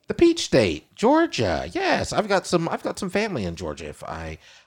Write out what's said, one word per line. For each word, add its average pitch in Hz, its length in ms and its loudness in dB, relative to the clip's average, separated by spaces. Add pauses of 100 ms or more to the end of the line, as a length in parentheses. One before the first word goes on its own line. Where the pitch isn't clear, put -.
the 208 80 -4
Peach 339 300 4
State, 98 500 2
Georgia. 175 760 2
Yes, 359 420 -2
I've 202 140 -2
got 196 200 0
some, 165 200 0
I've - 140 -4
got - 160 -6
some 190 140 -6
family 202 340 -2
in 85 100 -6
Georgia, 78 340 -8
if - 160 -16
I, 80 340 -10 (280)